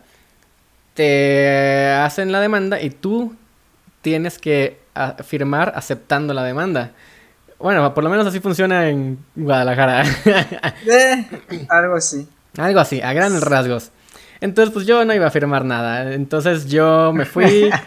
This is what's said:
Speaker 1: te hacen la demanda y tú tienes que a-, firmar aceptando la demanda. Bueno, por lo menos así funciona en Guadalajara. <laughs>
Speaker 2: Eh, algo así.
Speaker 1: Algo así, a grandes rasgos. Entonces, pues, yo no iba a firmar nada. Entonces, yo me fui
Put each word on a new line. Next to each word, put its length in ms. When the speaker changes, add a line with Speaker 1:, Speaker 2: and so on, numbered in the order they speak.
Speaker 1:
te 960
hacen 400
la 100
demanda 400
y 80
tú 460
tienes 380
que 400
a-, 280
firmar 520
aceptando 580
la 100
demanda. 480
Bueno, 340
por 100
lo 60
menos 160
así 140
funciona 500
en 300
Guadalajara. 680
<laughs> 480
Speaker 2:
Eh, 380
algo 260
así. 320
Speaker 1:
Algo 220
así, 220
a 120
grandes 300
rasgos. 480
Entonces, 320
pues, 140
yo 180
no 80
iba 140
a 40
firmar 320
nada. 500
Entonces, 520
yo 480
me 120
fui 440